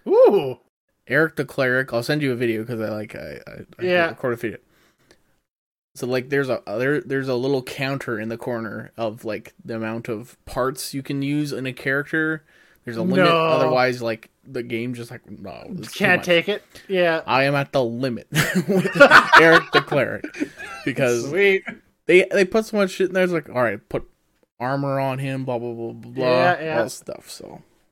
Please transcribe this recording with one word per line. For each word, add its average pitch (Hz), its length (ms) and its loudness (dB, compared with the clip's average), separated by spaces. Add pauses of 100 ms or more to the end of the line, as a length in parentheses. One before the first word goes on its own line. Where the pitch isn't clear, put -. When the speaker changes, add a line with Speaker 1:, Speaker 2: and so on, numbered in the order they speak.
Speaker 1:
Ooh. 214 520 4 (480)
Speaker 2:
Eric 156 280 2
the 147 100 -4
cleric. 131 480 0
I'll 117 100 0
send 151 180 -2
you 139 100 0
a 120 60 0
video 113 260 -2
'cause 117 160 -6
I, 107 100 -4
like, 107 260 -10
I, - 320 -12
I, - 40 -18 (280)
I - 40 -10
Speaker 1:
Yeah. 180 260 2
Speaker 2:
recorded 120 300 -4
a - 20 -16
video. 104 160 -6 (1400)
So, 127 120 -8
like, 127 220 -2
there's 139 200 0
a, 113 160 -2
there, 127 360 -2
there's 135 260 -4
a 127 80 -2
little 131 260 0
counter 135 560 -6
in 110 120 -6
the 113 80 -6
corner 113 580 -8
of, 110 300 -6
like, 104 280 -8 (120)
the 117 100 -8
amount 113 320 -6
of 117 380 -10
parts 127 480 -4
you 139 100 -8
can 139 180 -4
use 143 300 -2
in 131 140 -6
a 127 80 -8
character. 151 720 -4 (400)
There's 117 100 -10
a 113 80 -4
limit. 185 220 4
Speaker 1:
No. 165 120 4
Speaker 2:
Otherwise, 131 640 2
like, 113 280 -6 (180)
the 127 160 -8
game 120 300 -6
just, 117 180 -12
like, - 180 -20
"No, - 420 -14
it's 190 200 -10
too - 80 -10
Speaker 1:
Can't 185 200 6
Speaker 2:
much." 180 60 -10
Speaker 1:
take 170 220 4
it. 202 160 -4 (240)
Yeah. 175 400 2
Speaker 2:
I 127 160 4
am 139 120 2
at 139 180 -2
the 135 100 2
limit 117 460 -4
<laughs> - 20 -14
with 185 640 0
Speaker 1:
<laughs> - 460 8
Speaker 2:
Eric - 320 6
the 359 120 6
cleric 107 380 0 (600)
because 123 440 0
Speaker 1:
Sweet. 190 340 2 (420)
Speaker 2:
they, 180 260 8
they 196 140 4
put 220 200 0
so 214 120 -4
much 196 140 2
shit 190 180 0
in 180 40 -12
there. 185 120 2
It's 180 80 0
like, 156 160 -4
"All 127 120 0
right, 104 280 -2
put - 200 -6 (500)
armor 135 400 -2
on 135 200 -2
him, 135 260 -6
blah, 123 140 -4
blah, 120 140 -8
blah, 117 180 -8
blah, 117 200 -16
blah," 127 140 -4
Speaker 1:
Yeah, 143 380 2
yeah. 160 180 -2
Speaker 2:
all - 80 -2
stuff, - 400 -16
so. - 320 -18 (300)